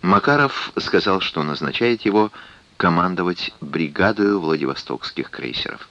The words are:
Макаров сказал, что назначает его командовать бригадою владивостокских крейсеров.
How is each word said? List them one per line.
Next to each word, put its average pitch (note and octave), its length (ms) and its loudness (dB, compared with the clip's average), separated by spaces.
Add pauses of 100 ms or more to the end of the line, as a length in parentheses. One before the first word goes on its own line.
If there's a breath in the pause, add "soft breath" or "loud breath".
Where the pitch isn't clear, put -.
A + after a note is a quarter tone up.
Макаров C3+ 720 2
сказал, F#2+ 440 2
что - 240 -4
назначает D2+ 600 -2
его G#2+ 280 2 (440 loud breath)
командовать F2+ 840 0
бригадою F#2+ 800 0
владивостокских C#2+ 920 -4
крейсеров. - 600 -8